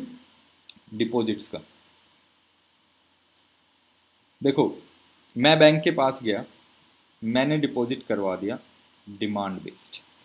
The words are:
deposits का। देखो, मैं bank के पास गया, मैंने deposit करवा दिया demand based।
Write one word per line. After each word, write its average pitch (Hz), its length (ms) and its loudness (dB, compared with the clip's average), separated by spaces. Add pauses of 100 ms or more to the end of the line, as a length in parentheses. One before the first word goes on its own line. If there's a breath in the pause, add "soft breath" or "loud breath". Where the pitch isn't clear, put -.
(920)
deposits 110 540 -2
का। 85 120 -12 (2750)
देखो, 135 380 2 (560)
मैं 151 220 6
bank 156 240 8
के 170 80 0
पास 135 320 0
गया, 107 220 -2 (800)
मैंने 131 340 0
deposit 131 520 -2
करवा 98 260 -2
दिया 98 240 -6 (500)
demand 101 520 -6
based। - 360 -16 (280)